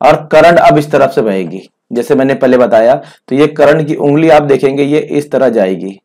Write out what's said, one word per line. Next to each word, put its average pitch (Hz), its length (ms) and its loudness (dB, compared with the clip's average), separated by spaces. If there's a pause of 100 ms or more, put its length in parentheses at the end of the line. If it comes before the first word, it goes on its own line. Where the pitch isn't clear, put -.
और 151 140 2 (160)
current 165 300 4
अब 151 160 4
इस 147 140 -4
तरफ 135 200 0
से 147 120 -2
बहेगी। 95 440 -6 (240)
जैसे 120 240 -2
मैंने 131 200 0
पहले 127 240 0
बताया 117 360 2 (320)
तो 127 80 -6
ये 147 140 2
current 151 380 0
की 151 100 -4
उंगली 151 340 0
आप 151 140 4
देखेंगे 139 400 0
ये 147 140 -2
इस 147 320 -6
तरह 131 200 0
जाएगी 95 540 -4